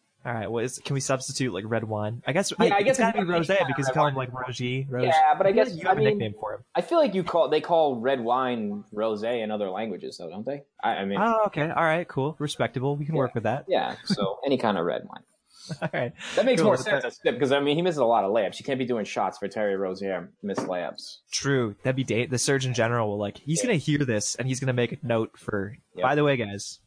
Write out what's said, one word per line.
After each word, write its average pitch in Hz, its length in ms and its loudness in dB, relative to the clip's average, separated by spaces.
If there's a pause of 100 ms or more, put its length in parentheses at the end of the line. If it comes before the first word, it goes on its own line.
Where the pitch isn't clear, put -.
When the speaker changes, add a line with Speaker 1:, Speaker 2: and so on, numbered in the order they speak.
(260)
Speaker 1:
all 123 80 -4
right. 107 160 -4
Well, 113 140 -2
is, 127 200 -6
can - 100 -4
we 135 60 0
substitute, 131 540 -2
like, 98 120 -6
red 110 180 -2
wine? 107 420 -4
I 131 60 -2
guess, 190 280 0
Speaker 2:
Yeah, 190 140 6
Speaker 1:
I, - 40 6
Speaker 2:
I 208 40 2
guess 262 100 4
Speaker 1:
it's - 60 0
gotta 226 220 2
Speaker 2:
it's 190 60 0
Speaker 1:
be 175 60 0
Rose 170 160 2
Speaker 2:
gotta 190 160 2
be 135 80 0
Speaker 1:
because 135 140 -2
you 131 60 0
Speaker 2:
red - 20 -4
Speaker 1:
call 156 140 4
him, 139 60 -2
Speaker 2:
wine. 131 180 -4
Speaker 1:
like, 127 160 -8
Rogie, 127 420 -4
Roge. 123 160 0
Speaker 2:
Yeah, 151 300 6
but 190 100 2
I 196 60 6
Speaker 1:
feel 220 120 6
Speaker 2:
guess, 247 80 0
Speaker 1:
like 165 100 -10
you 185 60 2
have 190 80 4
Speaker 2:
I - 40 2
Speaker 1:
a - 40 4
Speaker 2:
mean, - 140 4
Speaker 1:
nickname 107 200 -4
for 104 160 -6
him. - 100 -14 (100)
Speaker 2:
I 170 80 2
feel 339 160 2
like 254 160 4
you 185 100 0
call, 165 240 2
they 151 140 2
call 156 380 4
red 131 200 2
wine 117 640 0 (100)
rosé 110 480 0
in 107 80 -4
other 104 200 -2
languages, 95 480 -6
though, 87 100 -10
don't 98 160 -10
they? 143 180 -6 (200)
I, 110 140 2
I 95 100 -2
mean. 98 140 -2
Speaker 1:
Oh, 220 260 2
okay. 156 240 -2
All 165 140 0
right. 165 220 2
Cool. 139 320 -4
Respectable. 139 580 -2
We 147 100 -6
can 156 80 -2
Speaker 2:
Yeah. - 60 0
Speaker 1:
work 127 140 -2
with 110 100 -2
that. 120 240 -2
Speaker 2:
Yeah. 113 360 0
So 101 420 -2
any 139 120 2
kind 107 200 2
of 82 60 0
red 73 240 -2
wine. - 140 -18 (440)
Speaker 1:
<laughs> - 160 -10
All 180 120 -2
right. 135 180 -4 (240)
Speaker 2:
That 190 80 4
makes 240 160 4
Speaker 1:
Cool. 185 80 6
Speaker 2:
more 185 80 6
Speaker 1:
But - 80 -6
Speaker 2:
sense, 127 400 -2
Speaker 1:
that 156 80 4
Speaker 2:
because, 123 180 0
I 143 100 4
mean, 143 160 2
he 165 60 2
misses 180 160 0
a 131 60 4
lot 113 200 6
of 98 80 2
layups. 101 260 0
You - 80 -16
can't 135 120 -2
be 131 60 -2
doing 117 220 -2
shots 98 320 -2
for 101 100 -6
Terry 101 280 0
Rozier 95 540 -4 (120)
missed 98 240 -4
layups. 90 520 -8 (140)
Speaker 1:
True. 127 500 0
That'd 131 140 -2
be 135 80 -2
da-, 117 220 0
the 123 120 -2
Surgeon 131 360 0
General 117 340 2
will, 104 100 -2
like, 101 200 -4
he's 165 220 -4
Speaker 2:
Yeah. 247 80 0
Speaker 1:
gonna 202 100 2
hear 143 260 2
this 110 300 0
and 127 120 -4
he's 131 140 -2
gonna 131 140 0
make 120 180 0
a - 140 -8
note 117 320 0
for, 104 380 -6 (200)
Speaker 2:
Yep. 90 60 -4
Speaker 1:
"By 131 120 2
the 147 100 4
way, 143 120 4
guys, 101 500 -8